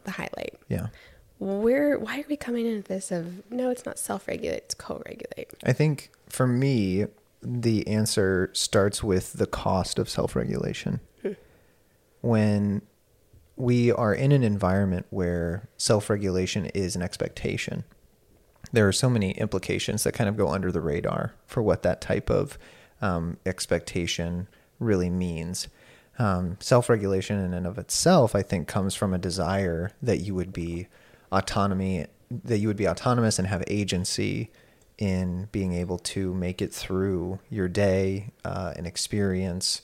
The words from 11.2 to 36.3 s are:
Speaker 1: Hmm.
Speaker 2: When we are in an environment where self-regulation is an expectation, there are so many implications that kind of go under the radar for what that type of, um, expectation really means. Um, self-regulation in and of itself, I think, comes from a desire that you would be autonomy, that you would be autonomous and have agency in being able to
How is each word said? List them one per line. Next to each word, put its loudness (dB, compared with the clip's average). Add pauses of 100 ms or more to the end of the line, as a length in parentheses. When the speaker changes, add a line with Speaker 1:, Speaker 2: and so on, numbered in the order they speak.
Speaker 1:
Hmm. -4 (920)
Speaker 2:
When 4 (760)
we 4
are 4
in 4
an 6
environment 2
where -2
self-regulation 0
is -2
an -2
expectation, -4 (880)
there 8
are 6
so 2
many 2
implications -2
that 0
kind 0
of -2
go 2
under 0
the 0
radar -2 (120)
for -2
what 2
that 0
type -2
of, 0 (440)
um, -2
expectation -2 (320)
really 2
means. -4 (500)
Um, 0
self-regulation 2
in -2
and -2
of -6
itself, 4
I 4
think, -2
comes -2
from 0
a 0
desire 0 (100)
that 2
you -4
would -2
be -6 (440)
autonomy, 0 (380)
that 0
you 0
would 0
be 0
autonomous 2
and 0
have -2
agency -2 (460)
in -2
being -2
able -2
to -4